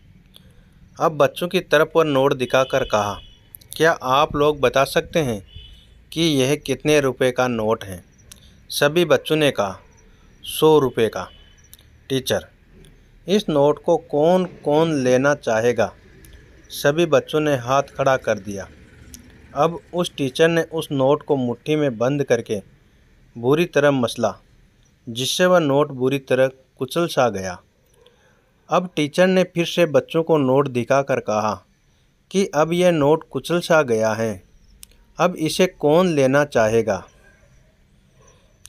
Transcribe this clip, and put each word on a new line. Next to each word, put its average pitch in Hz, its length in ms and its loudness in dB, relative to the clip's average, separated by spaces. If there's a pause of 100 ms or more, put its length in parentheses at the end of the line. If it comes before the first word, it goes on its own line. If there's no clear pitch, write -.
(1000)
अब 156 180 -2
बच्चों 147 300 0
की 180 120 -2
तरफ 156 360 2
वो 165 80 4
नोट 139 300 2
दिखाकर 131 500 0
कहा, 101 360 -2 (580)
"क्या 160 140 2
आप 139 440 0
लोग 147 240 0
बता 131 240 2
सकते 165 360 -2
हैं 117 280 -4 (640)
कि 156 100 -4
यह 147 340 2
कितने 147 440 0
रुपए 131 320 0
का 127 160 0
नोट 113 360 -2
है?" 92 200 -16 (680)
सभी 151 360 0
बच्चों 147 300 0
ने 147 160 2
कहा, 98 280 -4 (640)
"सौ 156 360 2
रुपये 120 300 0
का।" 95 200 -10 (800)
"टीचर, 131 360 -4 (840)
इस 202 220 0
नोट 147 340 2
को 170 140 0
कौन 165 480 0
कौन 156 580 -2
लेना 127 320 2
चाहेगा?" 113 580 0 (760)
सभी 151 360 0
बच्चों 147 340 0
ने 147 160 0
हाथ 131 280 0
खड़ा 135 340 -2
कर 110 220 -2
दिया। 95 280 -12 (880)
अब 160 240 0 (140)
उस 175 220 -4
टीचर 143 320 0
ने 165 140 2
उस 160 300 -6
नोट 139 320 0
को 147 120 0
मुट्ठी 127 400 -4
में 139 220 -2
बंद 139 260 -2
करके 113 380 -2 (760)
बुरी 143 280 0
तरह 147 260 2
मसला, 117 440 -2 (760)
जिससे 127 360 -2
वह 180 140 4
नोट 147 320 0
बुरी 135 280 -2
तरह 131 280 0
कुचल - 600 -6
सा - 220 0
गया। 185 320 -10 (1080)
अब 180 260 -2
टीचर 156 320 0
ने 185 160 2
फिर 170 220 -4
से 175 200 0
बच्चों 151 380 0
को 160 140 2
नोट 139 300 2
दिखाकर 131 520 -2
कहा 107 460 -4 (640)
कि 190 140 0 (100)
अब 160 180 0
यह 180 180 2
नोट 156 400 2
कुचल 160 280 -4
सा 165 220 2
गया 110 320 0
है, 107 300 -4 (760)
अब 175 160 0
इसे 156 320 0
कौन 170 400 2
लेना 143 380 2
चाहेगा? 110 580 0 (1700)